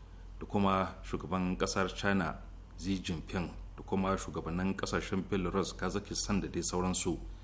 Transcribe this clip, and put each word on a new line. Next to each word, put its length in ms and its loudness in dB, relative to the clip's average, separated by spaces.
da 60 -6
kuma 480 4
shugaban 540 0
ƙasar 380 2
China 420 2
Xi 220 0
Jinping 500 -2
da 80 -12
kuma 340 2
shugabannin 580 0
ƙasashen 520 0
Belarus, 480 0
Kazakhstan 680 0
da 60 -2
dai 140 0
sauransu. 560 2